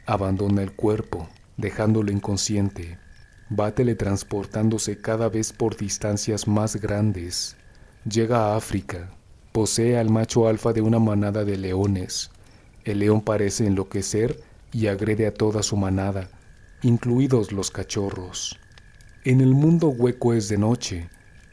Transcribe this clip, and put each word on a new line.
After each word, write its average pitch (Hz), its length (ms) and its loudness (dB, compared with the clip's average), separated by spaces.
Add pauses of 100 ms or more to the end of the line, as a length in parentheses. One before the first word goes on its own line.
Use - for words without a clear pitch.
abandona 98 580 0
el 95 80 -6
cuerpo, 104 560 -2 (300)
dejándolo 107 540 0
inconsciente. 98 880 -4 (580)
Va 107 160 0
teletransportándose 104 1300 -2
cada 113 300 -2
vez 110 240 -4
por 113 240 -2
distancias 104 720 -4
más 107 260 0
grandes. 101 800 -4 (480)
Llega 113 440 2
a 107 100 2
África. 95 520 -6 (440)
Posee 117 440 2
al 110 120 2
macho 113 400 4
alfa 110 240 2
de 107 80 0
una 113 180 4
manada 104 460 2
de 101 100 0
leones. 95 760 -2 (540)
El 101 160 -2
león 107 220 4
parece 104 440 0
enloquecer 101 760 -2 (320)
y 110 140 0
agrede 104 400 0
a 104 60 -2
toda 107 300 0
su 107 140 -2
manada, 95 500 0 (540)
incluidos 120 720 2
los 98 180 -4
cachorros. 98 880 -6 (640)
En 131 160 4
el 131 160 6
mundo 160 320 4
hueco 120 460 2
es 104 160 0
de 104 80 0
noche. 101 520 -2 (440)